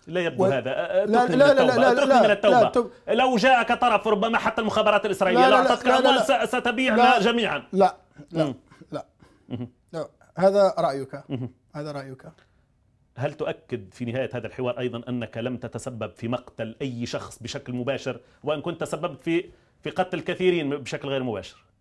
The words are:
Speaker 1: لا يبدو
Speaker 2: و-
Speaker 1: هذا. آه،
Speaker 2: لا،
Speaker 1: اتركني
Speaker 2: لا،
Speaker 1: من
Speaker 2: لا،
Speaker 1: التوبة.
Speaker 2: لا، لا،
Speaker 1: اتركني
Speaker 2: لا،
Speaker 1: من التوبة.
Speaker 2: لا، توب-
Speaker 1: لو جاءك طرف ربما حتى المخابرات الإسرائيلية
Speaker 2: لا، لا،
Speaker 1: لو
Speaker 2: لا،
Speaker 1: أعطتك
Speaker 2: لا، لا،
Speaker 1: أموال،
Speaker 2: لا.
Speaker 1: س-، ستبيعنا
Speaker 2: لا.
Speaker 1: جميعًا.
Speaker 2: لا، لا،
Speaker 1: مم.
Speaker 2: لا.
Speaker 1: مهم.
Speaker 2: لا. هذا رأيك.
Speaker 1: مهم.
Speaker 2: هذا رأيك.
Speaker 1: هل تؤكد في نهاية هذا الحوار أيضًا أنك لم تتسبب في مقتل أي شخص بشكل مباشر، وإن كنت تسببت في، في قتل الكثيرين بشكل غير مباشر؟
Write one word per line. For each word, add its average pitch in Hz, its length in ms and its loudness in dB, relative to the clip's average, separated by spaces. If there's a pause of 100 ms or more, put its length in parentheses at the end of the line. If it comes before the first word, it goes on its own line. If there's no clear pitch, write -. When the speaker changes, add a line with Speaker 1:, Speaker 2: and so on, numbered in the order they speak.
Speaker 1:
لا 170 140 -4
يبدو 165 220 0
Speaker 2:
و- - 20 4
Speaker 1:
هذا. 131 260 0
آه، 185 340 -2
Speaker 2:
لا، 233 180 2
Speaker 1:
اتركني 247 120 0
Speaker 2:
لا، 277 120 6
Speaker 1:
من 277 80 6
Speaker 2:
لا، 254 80 4
Speaker 1:
التوبة. 247 120 2
Speaker 2:
لا، 240 60 2
لا، 254 100 6
Speaker 1:
اتركني 269 220 4
Speaker 2:
لا، 240 100 8
Speaker 1:
من 208 80 4
التوبة. 202 300 4
Speaker 2:
لا، 131 80 4
توب- 240 220 -2 (160)
Speaker 1:
لو 247 300 2
جاءك 240 440 2
طرف 220 260 2
ربما 220 300 2
حتى 220 240 -4
المخابرات 208 440 2
الإسرائيلية 202 360 2
Speaker 2:
لا، 262 80 6
لا، 254 60 4
Speaker 1:
لو 262 80 4
Speaker 2:
لا، 254 60 2
Speaker 1:
أعطتك 247 160 -2
Speaker 2:
لا، 247 60 2
لا، 254 80 4
Speaker 1:
أموال، 262 300 4
Speaker 2:
لا. 233 160 0
Speaker 1:
س-، 226 40 -4
ستبيعنا 240 520 0
Speaker 2:
لا. 247 180 6
Speaker 1:
جميعًا. 202 440 0 (100)
Speaker 2:
لا، 190 240 2 (340)
لا، 160 140 -2
Speaker 1:
مم. 127 100 -6 (360)
Speaker 2:
لا. 151 140 -10 (440)
Speaker 1:
مهم. 120 200 -10 (240)
Speaker 2:
لا. 160 160 -10 (280)
هذا 196 400 4
رأيك. 139 520 -4
Speaker 1:
مهم. 123 220 -6 (240)
Speaker 2:
هذا 151 160 -10
رأيك. 135 320 -14 (920)
Speaker 1:
هل 147 180 -6
تؤكد 127 600 -10
في 123 120 -10
نهاية 120 280 -4
هذا 113 140 -8
الحوار 123 320 -6
أيضًا 120 300 -6
أنك 120 280 -8
لم 120 200 -6
تتسبب 117 580 -10
في 117 120 -10
مقتل 117 540 -8
أي 120 240 -8
شخص - 380 -10
بشكل 131 300 -12
مباشر، 123 460 -6 (240)
وإن 147 180 -4
كنت 165 200 -8
تسببت 156 420 -8
في، 170 260 -2 (340)
في 151 60 -8
قتل 180 280 -4
الكثيرين 175 520 -2
بشكل 143 380 -8
غير 135 160 -4
مباشر؟ 104 400 -8 (180)